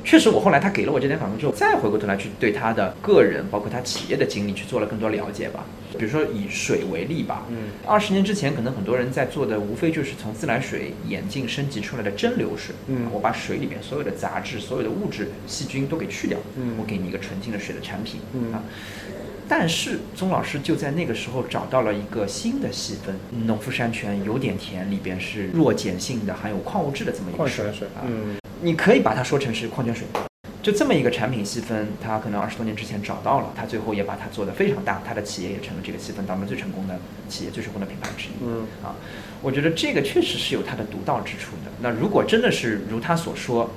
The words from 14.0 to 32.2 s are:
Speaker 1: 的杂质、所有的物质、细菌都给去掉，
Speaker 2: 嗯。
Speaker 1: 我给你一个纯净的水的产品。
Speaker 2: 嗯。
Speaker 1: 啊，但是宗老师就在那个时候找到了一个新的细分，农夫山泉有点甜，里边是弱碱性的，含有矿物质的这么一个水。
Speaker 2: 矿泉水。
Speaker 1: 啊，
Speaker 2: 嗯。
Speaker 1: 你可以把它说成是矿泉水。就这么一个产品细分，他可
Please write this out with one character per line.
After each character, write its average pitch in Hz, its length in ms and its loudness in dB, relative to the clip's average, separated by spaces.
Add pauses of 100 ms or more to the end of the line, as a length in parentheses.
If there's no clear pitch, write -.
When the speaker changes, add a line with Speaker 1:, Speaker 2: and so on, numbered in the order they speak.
Speaker 1:
的 - 80 -2
杂 85 280 -2
质、 104 200 -6
所 - 180 -4
有 120 60 0
的 110 80 0
物 180 180 -2
质、 - 220 -4 (160)
细 - 180 -6
菌 135 220 -2
都 120 100 -2
给 104 80 -2
去 - 220 -4
掉， - 100 0 (180)
Speaker 2:
嗯。 123 220 -2
Speaker 1:
我 110 60 -2
给 107 140 -2
你 92 100 -2
一 87 40 -4
个 95 60 -4
纯 95 240 -6
净 113 100 -6
的 104 60 -4
水 - 160 -6
的 87 80 -8
产 - 220 -6
品。 - 160 -8 (140)
Speaker 2:
嗯。 117 200 -2
Speaker 1:
啊， 107 80 -4 (840)
但 285 200 4
是 185 320 0 (160)
宗 185 140 0
老 127 140 2
师 143 160 -2
就 160 160 2
在 143 160 -2
那 165 120 0
个 117 120 0
时 - 160 -6
候 127 120 -2
找 95 220 -2
到 127 160 4
了 107 100 4
一 101 200 0
个 107 160 0
新 233 340 -2
的 - 100 0
细 - 320 -4
分， 95 120 -4 (320)
农 110 100 2
夫 123 140 -4
山 117 200 0
泉 101 320 -2
有 107 140 0
点 120 180 0
甜， 95 360 -4
里 98 100 0
边 92 180 -4
是 101 280 -4
弱 131 260 6
碱 90 260 0
性 113 280 -2
的， 92 80 -2
含 104 160 -4
有 101 60 -2
矿 170 260 0
物 143 80 0
质 139 120 -4
的 - 80 -2
这 - 120 -4
么 175 100 -6
一 170 40 -6
个 160 100 2
水。 113 160 0
Speaker 2:
矿 104 80 -2
泉 104 80 -8
水。 101 160 -6
Speaker 1:
啊， 131 100 -6
Speaker 2:
嗯。 110 300 -2 (260)
Speaker 1:
你 170 120 4
可 190 220 6
以 269 40 6
把 110 140 4
它 127 80 0
说 139 160 2
成 131 160 0
是 113 140 -4
矿 123 180 -4
泉 117 100 0
水。 98 120 -8 (560)
就 214 80 4
这 208 120 4
么 269 120 4
一 139 80 6
个 120 80 6
产 113 180 0
品 110 160 0
细 120 140 -4
分， 110 280 -2 (140)
他 110 160 0
可 107 120 -4